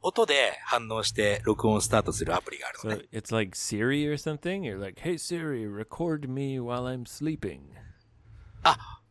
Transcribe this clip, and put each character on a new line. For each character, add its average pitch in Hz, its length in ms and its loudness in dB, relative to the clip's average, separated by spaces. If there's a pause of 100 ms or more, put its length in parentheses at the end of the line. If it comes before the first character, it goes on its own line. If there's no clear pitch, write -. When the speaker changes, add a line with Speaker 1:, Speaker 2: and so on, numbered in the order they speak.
Speaker 1:
音 214 240 4
で 139 400 4
反 117 240 0
応 110 140 0
し - 100 0
て 104 320 4
録 110 240 4
音 104 120 6
ス - 60 0
タ 113 120 6
ー - 20 2
ト 90 100 0
す - 140 -2
る - 100 0
ア - 60 2
プ - 100 -12
リ - 80 -12
が - 80 -8
あ - 60 -8
る - 100 -14
の 110 140 -4
ね。 - 60 -10 (100)
Speaker 2:
So 113 80 -6
it's - 120 -6
like 107 240 0
Siri 131 520 2
or 151 80 0
something? 175 460 -4
You're 107 160 -4
like, 98 220 -8
Hey 170 120 0
Siri, 156 600 -2
record 147 540 -2
me 135 320 -2
while 120 240 -2
I'm 127 220 -4
sleeping. 117 560 -4 (1000)
Speaker 1:
あ、 - 360 2 (120)